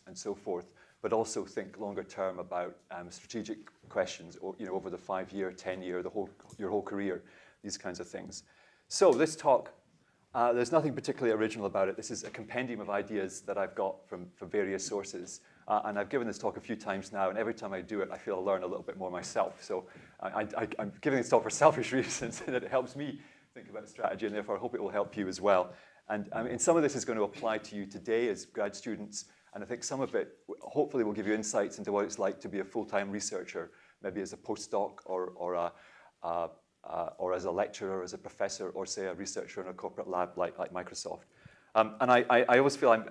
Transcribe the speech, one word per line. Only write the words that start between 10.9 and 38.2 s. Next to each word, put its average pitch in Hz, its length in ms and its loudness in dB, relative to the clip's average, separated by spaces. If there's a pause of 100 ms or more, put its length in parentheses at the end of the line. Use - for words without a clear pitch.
particularly 131 400 0
original 110 320 0
about 98 240 2
it. 95 80 -6
This 110 140 -8
is 104 120 -6
a 98 60 -10
compendium 117 520 -6
of 98 100 -6
ideas 101 500 -2
that - 160 -4
I've 95 160 0
got 98 340 -4
from, 90 280 -10
from 98 120 -12
various 95 380 0
sources. 95 560 -6 (260)
Uh, 107 180 2
and 104 120 -2
I've 101 120 -2
given 120 180 0
this 98 100 -4
talk 107 180 -2
a 107 60 -10
few 113 140 -6
times 98 360 -4
now, 98 180 2
and 98 100 -2
every 113 160 0
time 98 180 -8
I 92 80 -4
do 98 200 -4
it, 92 100 0
I 92 80 -8
feel 101 160 -2
I - 20 -2
learn 95 240 2
a 90 60 -4
little 90 160 -4
bit - 120 -8
more 92 140 -6
myself. 90 540 -2
So 92 220 -4 (340)
I, 95 80 -6
I, 107 140 0 (140)
I, 110 120 0 (100)
I'm 104 240 -6
giving 135 160 2
this 117 120 0
talk 117 120 8
for 113 80 -2
<laughs> - 0 -
selfish 147 420 6
reasons, 120 480 -2
<laughs> - 60 -10
that 123 180 -2
it - 60 -8
helps 127 260 0
me 147 240 -8 (360)
think 113 160 -18
about 107 180 -12
strategy, 104 380 -2
and 101 80 -2
therefore 104 220 0
I - 20 -4
hope 120 160 -4
it 104 80 -2
will 98 80 -2
help 104 260 0
you 98 100 0
as 92 140 -6
well. 92 320 6 (360)
And, 104 220 -4
um, 113 140 -4
and 123 160 -4
some 170 160 6
of 160 60 6
this 135 120 2
is 110 100 -4
gonna 113 180 2
apply 110 340 0
to 107 180 -10
you 101 120 -6
today 113 420 0
as 92 160 -4
grad 104 300 -4
students, 104 500 -8 (300)
and 101 80 -8
I - 20 -8
think 120 180 -6
some 135 160 -4
of 131 140 -2
it, - 240 0 (100)
w-, - 140 -10
hopefully, 143 420 2
will 107 100 2
give 101 120 -2
you 107 80 4
insights 107 460 0
into 101 120 -4
what 101 140 4
it's - 140 -8
like 98 220 0
to 104 80 -8
be 98 100 -4
a 92 40 -2
full-time 101 460 -2
researcher, 92 640 -6 (320)
maybe 98 180 -4
as 95 100 -6
a 104 60 -14
postdoc - 680 -2
or, 92 300 -4
or, 87 200 -2
a, 87 160 0 (500)
uh, 85 280 -2 (340)
uh, 82 340 -4
or 90 160 0
as 90 120 -2
a 90 60 0
lecturer, 95 520 -2
as 90 100 -10
a 95 40 -10
professor, - 520 -6